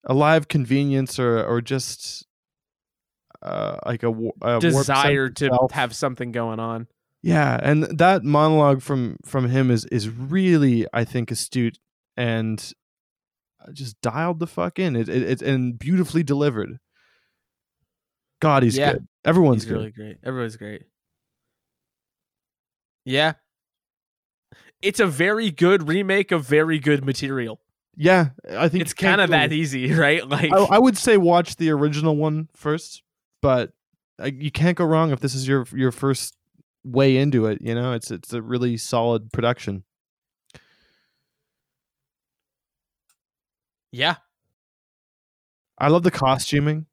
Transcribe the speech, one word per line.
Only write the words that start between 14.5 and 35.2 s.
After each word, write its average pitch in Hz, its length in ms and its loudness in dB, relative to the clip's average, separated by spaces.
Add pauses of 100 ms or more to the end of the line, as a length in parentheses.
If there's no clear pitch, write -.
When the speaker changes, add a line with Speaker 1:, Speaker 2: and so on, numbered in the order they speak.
Speaker 1:
in. 170 180 -2
It, 113 140 -2
it, 120 140 -2
it's, 123 180 -4
and 127 380 -2
beautifully 165 420 0
delivered. 139 560 -2 (1600)
God, 143 200 4
he's 120 160 4
Speaker 2:
Yeah. 143 160 2
Speaker 1:
good. - 140 -8 (160)
Everyone's 156 400 4
Speaker 2:
He's 113 80 -10
Speaker 1:
good. 113 60 -2
Speaker 2:
really 110 140 -6
great. 107 320 -18
Everyone's 120 320 -8
great. 104 280 -16 (2250)
Yeah. 147 280 0 (1500)
It's 196 160 -2
a 202 80 4
very 196 420 0
good 170 380 2
remake 190 440 0
of 156 140 0
very 156 340 2
good 139 260 0
material. 135 540 -6 (380)
Speaker 1:
Yeah, 170 320 4 (180)
I 127 220 -2
think 175 120 0
Speaker 2:
It's 151 100 -4
Speaker 1:
you - 40 -12
can't 196 260 2
Speaker 2:
kinda 180 60 2
Speaker 1:
go 175 40 0
Speaker 2:
that 156 220 2
easy, 135 400 -2
<laughs> - 20 2
right? 156 320 2
Like 147 260 -2
Speaker 1:
I, 196 40 4
I 196 200 4
would 240 200 4
say 220 200 4
watch 175 380 2
the 160 160 0
original 151 460 0
one 156 380 -2
first, - 460 -6 (400)
but, 127 320 2 (480)
uh, 98 100 -10
you 139 200 -8
can't 165 260 0
go 175 80 0
wrong 160 260 2
if 127 100 -2